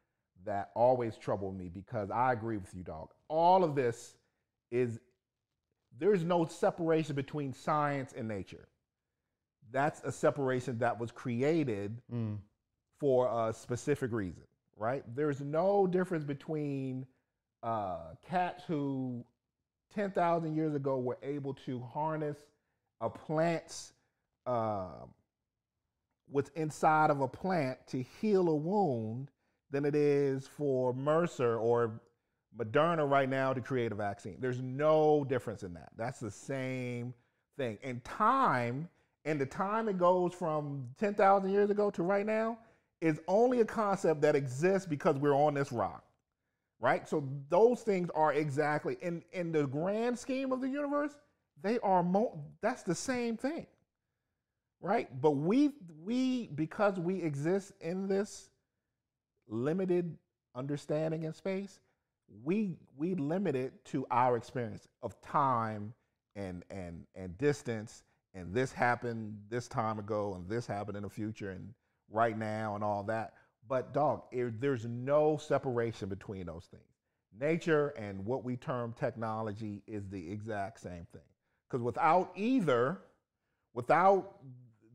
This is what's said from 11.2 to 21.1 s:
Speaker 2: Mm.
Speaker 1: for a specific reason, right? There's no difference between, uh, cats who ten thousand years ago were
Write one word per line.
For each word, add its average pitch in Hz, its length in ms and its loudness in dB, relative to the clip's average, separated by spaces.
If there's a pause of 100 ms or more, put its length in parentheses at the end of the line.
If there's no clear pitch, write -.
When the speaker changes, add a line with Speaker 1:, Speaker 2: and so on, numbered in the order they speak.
Speaker 2:
Mm. 107 260 -4 (600)
Speaker 1:
for 127 280 4
a 113 260 0
specific 127 580 -4
reason, 98 320 -6 (320)
right? 117 280 -4 (120)
There's 143 260 0
no 185 460 2
difference 175 360 0
between, 139 840 -6 (560)
uh, 95 600 -4
cats 180 440 -4
who 135 580 -4 (720)
ten 202 180 -4
thousand 170 440 0
years 156 200 0
ago 139 240 0
were 123 220 -4